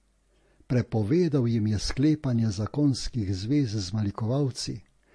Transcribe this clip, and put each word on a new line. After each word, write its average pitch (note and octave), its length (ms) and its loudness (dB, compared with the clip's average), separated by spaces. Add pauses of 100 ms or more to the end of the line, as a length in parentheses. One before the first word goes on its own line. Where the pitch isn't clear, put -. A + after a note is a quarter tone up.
(680)
Prepovedal B2+ 800 2
jim A#2 200 2
je G#2 120 0
sklepanje C3 720 2
zakonskih G#2+ 840 -2
zvez A#2+ 360 0
z G2 220 -4
malikovalci, A#2+ 840 -2 (360)